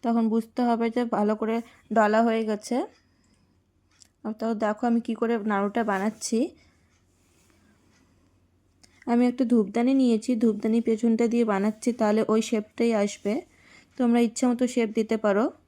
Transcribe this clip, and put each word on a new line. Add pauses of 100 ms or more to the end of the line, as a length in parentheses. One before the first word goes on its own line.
তখন
বুঝতে
হবে
যে (140)
ভালো
করে (400)
ডলা
হয়ে
গেছে। (1500)
আর
তো (180)
দেখো
আমি
কি
করে (160)
নাড়ুটা
বানাচ্ছি। (2750)
আমি
একটা
ধূপদানি
নিয়েছি, (120)
ধূপদানি (100)
পেছনটা
দিয়ে
বানাচ্ছি, (100)
তাহলে
ওই
শেপটাই (100)
আসবে। (640)
তোমরা
ইচ্ছে
মতো (100)
শেপ (100)
দিতে
পারো। (240)